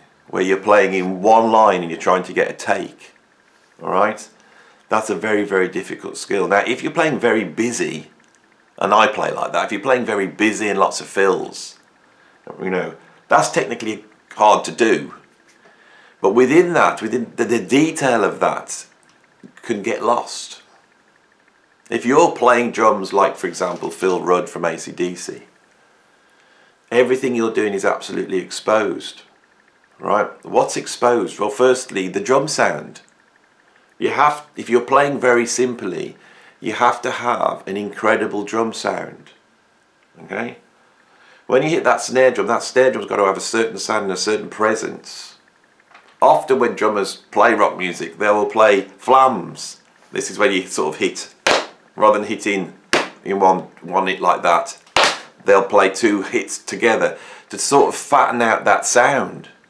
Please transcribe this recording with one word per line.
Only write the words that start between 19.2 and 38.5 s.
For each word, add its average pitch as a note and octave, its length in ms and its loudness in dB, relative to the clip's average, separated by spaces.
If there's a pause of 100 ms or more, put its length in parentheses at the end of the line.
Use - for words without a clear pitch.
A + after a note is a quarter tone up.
can G#2 220 -6
get A2 180 -4
lost. - 600 -4 (1300)
If A2 160 -4
you're D3+ 260 4
playing A#2+ 400 2
drums G2+ 400 0
like, F#2+ 240 2
for - 120 -6
example, F2 440 -6
Phil F2+ 300 0
Rudd F2+ 280 0
from E2+ 140 -8
A E2 140 -4
C - 160 -14
D F2+ 200 -4
C, - 300 -14 (1500)
everything B2+ 460 0
you're A2+ 180 -2
doing G#2+ 200 -2
is F#2+ 100 -4
absolutely F#2+ 540 -4
exposed, F#2 840 -4 (760)
right? F#2+ 300 0 (160)
What's - 320 0
exposed? A#2 600 0
Well, G2+ 120 -2
firstly, B2 580 0
the F#2+ 140 -4
drum C#3 260 2
sound. F#2 540 -2 (1000)
You A#2+ 120 0
have, C#3+ 440 0
if - 140 -10
you're A#2+ 120 4
playing C#3 380 0
very A#2+ 260 4
simply, A2+ 680 -4 (460)
you A2 120 -6
have A#2+ 280 0
to B2+ 100 -4
have - 560 -2
an G2 80 -8
incredible G#2 720 -2
drum A2+ 260 -2